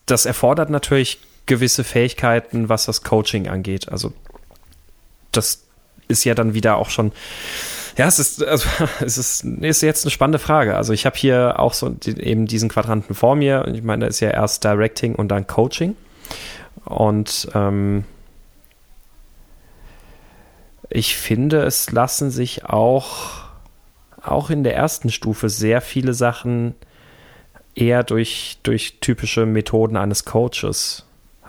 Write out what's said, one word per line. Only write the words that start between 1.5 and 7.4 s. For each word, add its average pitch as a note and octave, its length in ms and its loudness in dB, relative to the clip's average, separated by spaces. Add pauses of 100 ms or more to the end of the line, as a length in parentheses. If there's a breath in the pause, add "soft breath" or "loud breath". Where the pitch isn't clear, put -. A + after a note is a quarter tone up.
Fähigkeiten, A#2 840 0
was A2 160 2
das - 180 -4
Coaching G#2+ 440 0
angeht. F#2+ 420 -4
Also - 220 -6 (1200)
das - 300 -2 (460)
ist A2+ 160 0
ja A#2 100 4
dann A2+ 200 2
wieder G#2+ 240 4
auch G#2+ 120 -2
schon, G#2+ 220 0 (840 loud breath)